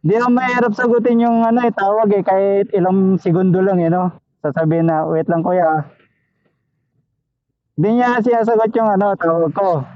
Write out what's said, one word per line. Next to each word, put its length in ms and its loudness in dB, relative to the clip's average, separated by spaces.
Di 160 0
naman 240 0
mahirap 320 0
sagutin 480 0
yung, 240 2
ano, 160 2
eh, 160 0
tawag, 400 0
eh, 80 -2
kahit 480 0
ilang 480 2
segundo 400 2
lang, 240 2
eh, 80 0
no? 240 -2
Sasabihin 480 0
na, 160 0
"Wait 240 -4
lang, 160 0
kuya." 400 0
Di 160 0
niya 320 0
sinasagot 480 0
yung, 160 0
ano, 320 0
tawag 320 0
ko. 320 -2